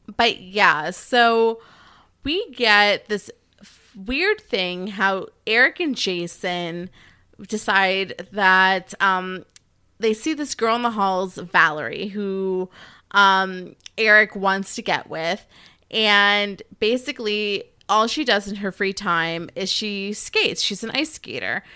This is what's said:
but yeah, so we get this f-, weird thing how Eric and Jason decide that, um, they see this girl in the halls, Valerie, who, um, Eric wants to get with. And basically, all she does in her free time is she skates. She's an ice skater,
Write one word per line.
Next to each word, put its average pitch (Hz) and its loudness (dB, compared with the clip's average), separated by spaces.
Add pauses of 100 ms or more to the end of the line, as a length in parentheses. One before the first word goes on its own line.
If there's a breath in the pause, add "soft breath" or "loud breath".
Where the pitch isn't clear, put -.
(160)
but 233 -2
yeah, 180 2
so 226 2 (640 loud breath)
we 359 -4
get 208 4
this 208 -6 (280)
f-, - -20
weird 285 -2
thing 185 -4
how 196 -2 (180)
Eric 247 2
and 302 -2
Jason 175 -4 (600 soft breath)
decide 190 0
that, 190 4
um, 185 0 (540)
they 220 2
see 311 -4
this 285 -6
girl 226 0
in 240 -2
the 233 0
halls, 190 0
Valerie, 160 0
who, 190 -4 (400 loud breath)
um, 190 2 (240)
Eric 214 4
wants 196 -2
to 233 -10
get 160 -2
with. 165 -4 (460 soft breath)
And 202 2 (160)
basically, 214 -4 (240)
all 214 2
she 302 -4
does 240 0
in 202 -8
her 196 -6
free 196 -4
time 170 -4
is 196 -6
she 202 -4
skates. - -4
She's 202 -6
an 220 -8
ice 311 -2
skater, 120 -8 (120)